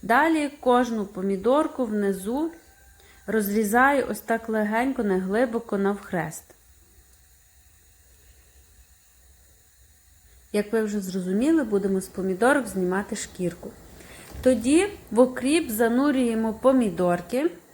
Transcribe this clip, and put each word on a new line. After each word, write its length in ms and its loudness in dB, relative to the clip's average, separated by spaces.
Далі 480 2
кожну 460 2
помідорку 800 0
внизу 640 -2
розрізаю 840 2
ось 100 -6
так 300 -4
легенько, 540 0
неглибоко 760 0
навхрест. 680 -4
Як 200 -2
ви 100 2
вже 160 -2
зрозуміли, 640 0
будемо 380 0
з 60 -12
помідорок 600 0
знімати 480 -2
шкірку. 560 -8
Тоді 460 2
в 80 0
окріп 500 2
занурюємо 840 0
помідорки. 960 0